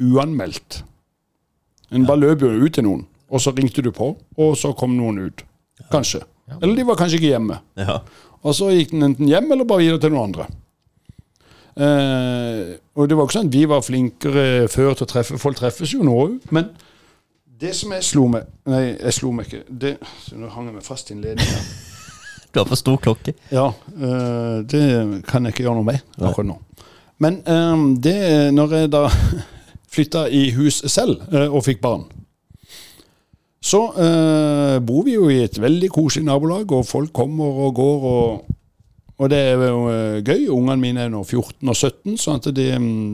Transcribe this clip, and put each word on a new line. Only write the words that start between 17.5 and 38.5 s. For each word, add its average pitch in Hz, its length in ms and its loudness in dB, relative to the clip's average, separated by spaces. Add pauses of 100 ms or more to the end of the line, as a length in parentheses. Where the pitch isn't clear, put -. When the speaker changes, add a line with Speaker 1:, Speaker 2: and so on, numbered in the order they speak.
Speaker 1:
det 180 160 -8
som 208 180 -8
jeg 185 120 -6
slo 135 260 2
meg, 113 160 -4 (180)
nei, 131 160 0 (140)
jeg 120 200 -4
slo 131 200 -6
meg 110 120 -10
ikke. 107 200 -14
Det, 135 260 -6 (320)
så 117 140 -18
nå 113 100 -14
hang 120 200 -14
jeg 107 80 -16
meg - 80 -18
fast - 260 -14
i 104 40 -14
en 104 80 -12
ledning 110 220 -2
her. - 240 -4
Speaker 2:
<laughs> - 60 -18 (720)
Du - 100 -2
har 101 80 2
for 127 80 -4
stor 131 240 0
klokke. - 320 -2 (240)
Speaker 1:
Ja, 135 140 2 (260)
eh, 123 640 -4 (100)
det 147 140 0 (500)
kan 123 160 0
jeg 110 80 -4
ikke - 80 -4
gjøre 120 160 0
noe 107 80 -2
med 131 140 -2 (160)
Speaker 2:
Nei. 92 160 -2
Speaker 1:
akkurat 101 160 -2
nå. 87 80 -8 (640)
Men, 165 240 2
ehm, 165 400 2 (180)
det, 165 120 2 (340)
når 147 260 4
jeg 160 160 2
da 147 140 2 (420)
<laughs> - 480 -20
flytta 156 320 0
i 135 240 4
hus 135 300 0 (100)
selv, 214 300 0 (100)
eh, 143 160 2
og 143 160 0
fikk 131 160 0
barn, 113 300 -4 (1500)
så, 208 300 2
eh, 156 880 2
bor 135 240 2
vi 254 80 2
jo 190 160 4
i 131 120 4
et 104 200 -4
veldig 175 320 2
koselig 156 320 0
nabolag, 160 480 0
og 127 160 0
folk 147 240 -2
kommer 143 540 -2
og 123 100 -4
går, 135 320 2
og, 117 480 -2 (540)